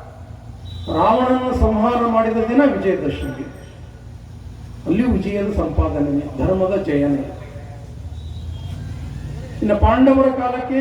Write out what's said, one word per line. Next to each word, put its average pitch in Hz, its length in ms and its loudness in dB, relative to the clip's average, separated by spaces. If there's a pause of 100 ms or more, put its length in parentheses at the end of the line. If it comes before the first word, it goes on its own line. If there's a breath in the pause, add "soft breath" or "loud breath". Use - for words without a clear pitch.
(920)
ರಾವಣನ 247 680 2
ಸಂಹಾರ 226 460 2
ಮಾಡಿದ 226 300 2 (120)
ದಿನ 262 140 4 (140)
ವಿಜಯದಶಮಿ, 147 680 -2 (1400)
ಅಲ್ಲಿಯೂ 226 260 2
ವಿಜಯದ 202 440 0
ಸಂಪಾದನೆ, 147 840 0
ಧರ್ಮದ 185 440 2
ಜಯನೇ. 143 420 2 (2500)
ಇನ್ನು 208 140 2
ಪಾಂಡವರ 262 520 6
ಕಾಲಕ್ಕೆ 254 520 0